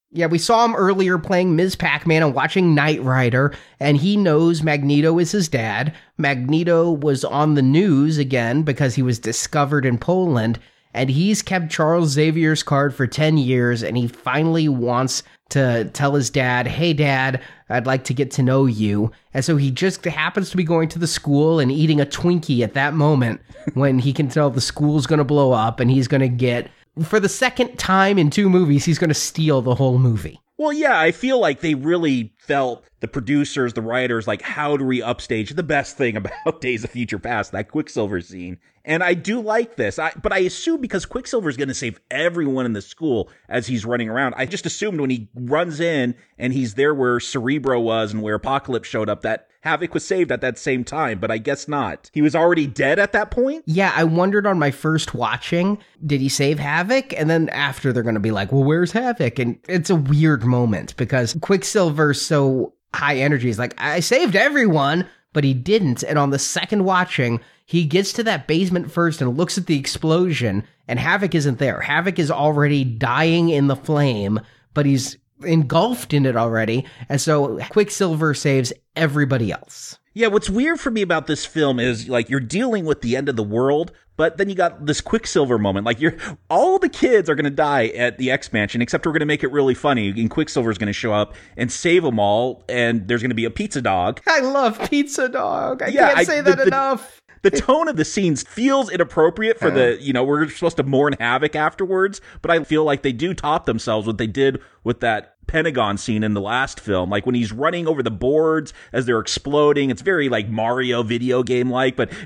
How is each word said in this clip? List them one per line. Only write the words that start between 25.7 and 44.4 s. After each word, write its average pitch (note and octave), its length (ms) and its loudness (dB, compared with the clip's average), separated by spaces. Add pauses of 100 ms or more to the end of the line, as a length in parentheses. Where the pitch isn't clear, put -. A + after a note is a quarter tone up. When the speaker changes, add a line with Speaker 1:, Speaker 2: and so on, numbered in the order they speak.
Speaker 1:
and B2 100 4
he's C3 180 2
gonna C3+ 200 2
get, B2 400 -2 (360)
for G#3+ 140 2
the G3 100 2
second B3 500 -2
time F#3+ 400 2
in D3+ 120 4
two G3+ 200 2
movies, D#3+ 340 4
he's E3 140 2
gonna D#3+ 160 2
steal D3+ 480 0
the B2 140 2
whole C3 220 2
movie. A2 420 0 (180)
Speaker 2:
Well, D4 160 0
yeah, C#4 260 2
I E3 120 4
feel B3+ 280 0
like D3+ 200 0
they D#3 140 0
really C#3 640 0
felt, C3+ 460 -2 (160)
the A#2+ 80 -8
producers, C#3 640 -2
the A#2 80 -6
writers, A#2 480 -2
like, G#2 140 -4
how D3 340 -4
do C3+ 80 -2
we B2+ 160 0
upstage A2+ 540 -4
the F3 80 -4
best C#3+ 340 -4
thing A#2 220 0
about - 420 -6
<laughs> - 0 -
Days B2 240 -4
of - 60 -8
Future A2+ 280 -6
Past, A2 340 -6
that G#2 180 -8
Quicksilver G#2+ 500 -4
scene? F2+ 380 -14 (260)
And D#3+ 180 -2
I F3 120 2
do G#3 260 -4
like G#3+ 360 -4
this, G#2+ 220 -4
I, D#3+ 140 -4 (100)
but G3+ 120 -2
I G3 60 2
assume C4+ 420 -4
because G#3 240 -6
Quicksilver's G#3 500 -4
gonna C3+ 160 -4
save A#2+ 260 -8 (120)
everyone C#3+ 560 -2
in A#2 80 -2
the G2+ 80 -6
school B2+ 480 -4 (180)
as A#2 200 -4
he's A2+ 180 -4
running A#2 240 -4
around. B2 260 -2
I C3 80 -4